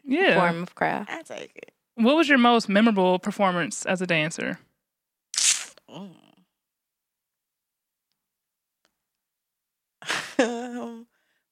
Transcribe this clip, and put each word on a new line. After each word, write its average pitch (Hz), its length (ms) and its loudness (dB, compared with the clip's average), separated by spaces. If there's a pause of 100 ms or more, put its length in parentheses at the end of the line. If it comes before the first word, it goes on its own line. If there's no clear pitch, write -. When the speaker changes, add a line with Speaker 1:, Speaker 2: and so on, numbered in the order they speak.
Speaker 1:
Yeah. 277 340 2
Speaker 2:
Form 175 240 0
of - 120 -14
craft. 175 360 -4
Speaker 3:
I'll 320 120 -12
take - 320 -16
it. - 160 -20 (240)
Speaker 1:
What 233 200 4
was 320 140 2
your 277 80 6
most 240 320 4
memorable 196 500 4
performance 180 680 -2
as 185 160 -2
a 180 60 -4
dancer? 156 520 -2 (1300)
Speaker 3:
Mm. 175 220 -16 (4000)
<laughs> - 380 -6
Um, 240 680 -4 (460)